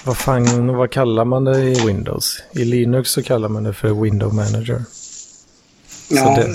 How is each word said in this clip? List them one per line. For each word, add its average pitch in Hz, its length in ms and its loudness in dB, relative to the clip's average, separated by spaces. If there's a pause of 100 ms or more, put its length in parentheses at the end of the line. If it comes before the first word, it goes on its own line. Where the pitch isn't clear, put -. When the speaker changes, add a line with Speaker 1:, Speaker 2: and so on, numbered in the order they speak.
Speaker 1:
vad 123 120 -2
fan, 120 600 2
vad 123 140 0
kallar 117 340 2
man 127 200 0
det 135 180 2
i 123 240 2
Windows? - 560 -4 (100)
I 131 120 -2
Linux 120 460 2
så 143 120 -2
kallar 110 260 0
man 107 160 -4
det 107 80 -2
för 107 300 0
Window 104 320 2
Manager. 113 540 -2
Så - 1300 -12
Speaker 2:
Ja, 131 300 4 (100)